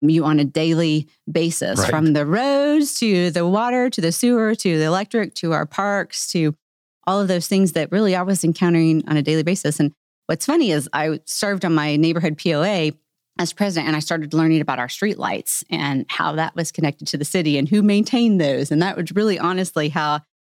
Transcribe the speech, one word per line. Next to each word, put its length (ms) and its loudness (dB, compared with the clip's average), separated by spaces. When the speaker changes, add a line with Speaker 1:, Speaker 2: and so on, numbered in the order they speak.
Speaker 1:
you 240 4
on 140 4
a 60 2
daily 600 0
basis, 480 -2
Speaker 2:
Right. 100 0
Speaker 1:
from 240 4
the 120 2
roads 760 0
to 320 2
the 160 0
water, 420 0
to 120 -6
the 100 2
sewer, 440 2
to 240 0
the 60 2
electric, 500 -2
to 180 -4
our 120 -2
parks, 640 -4
to 240 0
all 140 0
of 80 0
those 200 0
things 260 2
that 180 -2
really 240 2
I 80 0
was 200 -2
encountering 640 2
on 100 2
a 40 2
daily 220 0
basis. 360 -2
And 120 2
what's 180 -4
funny 260 2
is 220 -2
I 320 -2
served 400 -4
on 100 2
my 220 0
neighborhood 400 0
P 160 -2
O 100 0
A 280 0
as 140 -4
president, 340 -2
and 80 0
I 40 0
started 340 -4
learning 280 4
about 180 -4
our 80 -4
streetlights 840 -4
and 400 -2
how 240 -4
that 220 -4
was 160 -6
connected 380 -4
to 80 -4
the 80 -6
city 320 0
and 100 0
who 140 2
maintained 580 4
those. 320 0
And 100 2
that 160 0
was 160 -6
really 260 0
honestly 500 -2
how 320 -2